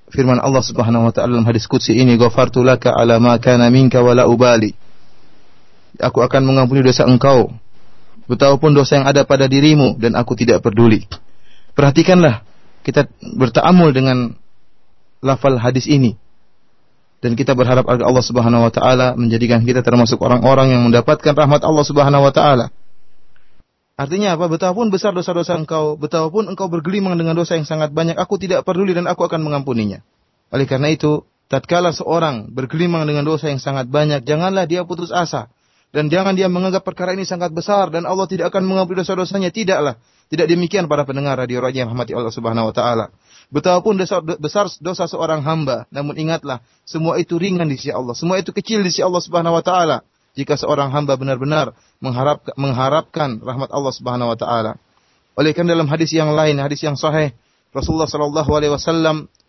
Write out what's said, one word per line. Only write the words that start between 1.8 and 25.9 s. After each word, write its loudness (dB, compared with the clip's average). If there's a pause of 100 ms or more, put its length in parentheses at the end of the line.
ini, 6
"Ghafartu 4
laka 4
ala 4
ma 4
kana 4
minka 4
wa 6
la 6
ubali." 4 (1200)
Aku 0
akan 2
mengampuni 4
dosa 4
engkau, 4 (800)
betapapun 4
dosa 4
yang -4
ada 4
pada 2
dirimu, 4
dan 0
aku -2
tidak 4
peduli. 4 (720)
Perhatikanlah 4 (380)
kita 0 (260)
berta'amul 4
dengan 0 (880)
lafal 2
hadis -2
ini. 4 (1080)
Dan -2
kita 0
berharap 2
agar 0
Allah 2
Subhanahu 2
wa 0
taala 2
menjadikan 2
kita 0
termasuk 2
orang-orang 4
yang 2
mendapatkan 2
rahmat 2
Allah 2
Subhanahu 4
wa 6
taala. 2 (1300)
Artinya -2
apa? -2
Betapapun 0
besar 0
dosa-dosa -2
engkau, -4